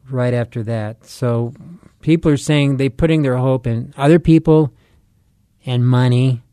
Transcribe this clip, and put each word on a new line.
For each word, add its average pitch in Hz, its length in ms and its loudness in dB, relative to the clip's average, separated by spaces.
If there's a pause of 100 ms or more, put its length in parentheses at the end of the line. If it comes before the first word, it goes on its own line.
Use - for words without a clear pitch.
right 123 240 -2
after 120 300 -6
that. 110 420 -8
So 117 480 -4 (480)
people 160 280 0
are 147 60 2
saying 139 400 0
they're 131 140 -2
putting 160 320 0
their 131 160 0
hope 127 280 -2
in 120 300 -6
other 151 240 4
people 160 540 2 (920)
and 123 220 0
money. 123 540 2 (120)